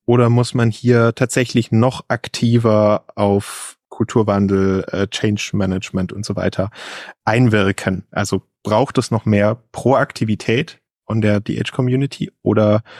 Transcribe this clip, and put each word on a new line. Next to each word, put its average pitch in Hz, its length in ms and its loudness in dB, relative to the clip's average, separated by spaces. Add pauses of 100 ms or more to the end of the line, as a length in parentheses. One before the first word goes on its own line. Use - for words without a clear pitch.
Oder 120 240 4
muss 120 240 2
man 117 180 0
hier 117 440 2
tatsächlich 123 580 -2
noch 117 360 0
aktiver 113 960 0 (100)
auf - 640 -2 (100)
Kulturwandel, 98 1040 0
äh, 98 160 -2
Change - 460 -4
Management 92 580 -4
und 101 140 -10
so 101 100 -6
weiter 92 340 -2 (540)
einwirken? 107 880 0
Also 98 320 -4 (200)
braucht 110 360 0
es 123 120 -4
noch 113 140 -2
mehr 107 320 2 (160)
Proaktivität 120 1080 -2 (240)
von 110 160 -2
der 104 180 2
D-H-Community 127 920 -4 (120)
oder 107 400 4 (180)